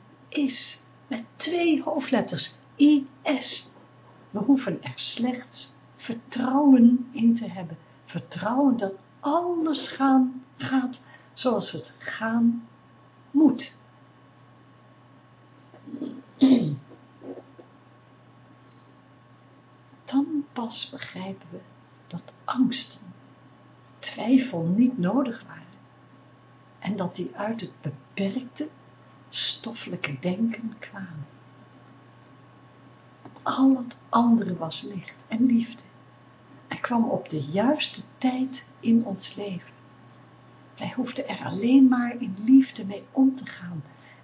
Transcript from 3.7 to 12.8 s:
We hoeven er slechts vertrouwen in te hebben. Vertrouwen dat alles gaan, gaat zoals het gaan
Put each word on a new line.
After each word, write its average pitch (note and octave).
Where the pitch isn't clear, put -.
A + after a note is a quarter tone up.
We G3+
hoeven G#3
er C3
slechts -
vertrouwen B3
in A#3
te A3+
hebben. F3
Vertrouwen A#3
dat G3
alles D#4+
gaan, C4
gaat C4
zoals A3+
het -
gaan A#3